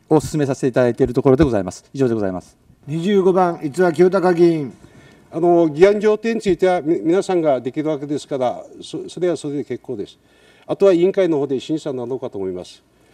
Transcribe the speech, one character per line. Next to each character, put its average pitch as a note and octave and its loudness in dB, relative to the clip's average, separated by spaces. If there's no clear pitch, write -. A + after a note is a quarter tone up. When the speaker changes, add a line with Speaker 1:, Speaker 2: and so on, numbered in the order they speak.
Speaker 1:
を D#3 4
進 D3+ -4
め C#3+ 0
さ C3+ -2
せ - -14
て C#3+ 0
い A#2+ -2
た C3 2
だ B2 4
い A#2+ 0
て C3+ 0
い B2 2
る B2 -4
と B2 0
こ C3+ 6
ろ C3 6
で D3+ 4
ご C#3+ 0
ざ A2 0
い F#2 -2
ま F2+ -8
す。 - -14
以 C#3+ -14
上 C3+ 2
で A#2 0
ご A2+ -2
ざ G2+ -2
い F#2 -4
ま F2+ -8
す。 - -20
Speaker 2:
二 D#3 -8
十 G3 2
五 F#3 4
番、 F3 0
逸 D#3 -2
話 F3 2
清 F3+ 4
隆 F3+ 0
議 E3+ 6
員。 C#3+ -8
Speaker 3:
あ E3 -6
の、 E3+ 4
議 D3+ 4
案 G#3 6
上 G#3+ 2
程 A3 -2
に A3+ -4
つ G3+ -2
い E3+ 2
て F#3+ 0
は、 F3+ 2
み-、 D3+ 0
皆 E3+ 0
さ F#3 -2
ん E3+ 0
が C#3+ 2
で B2 -6
き D3 -4
る D#3 -2
わ D3+ -2
け C#3+ -10
で C#3+ -4
す - -12
か D3 -6
ら、 A#2 -2
そ-、 F#3 -12
そ - -14
れ F3+ -2
は E3 0
そ D3 -8
れ C#3+ -6
で B2+ -4
結 - -10
構 B2 -10
で F2+ -8
す。 - -20
あ D3+ -6
と G3 4
は G3 6
委 E3+ 2
員 F#3+ 4
会 F#3+ 0
の D#3 0
方 C#3+ -2
で C3 -4
審 D#3 -6
査 D3 -8
に B2+ -8
な A#2+ -8
ろ B2+ -6
う A#2 -6
か B2+ -8
と - -14
思 F#2+ -6
い F#2 -6
ま F2+ -10
す。 - -20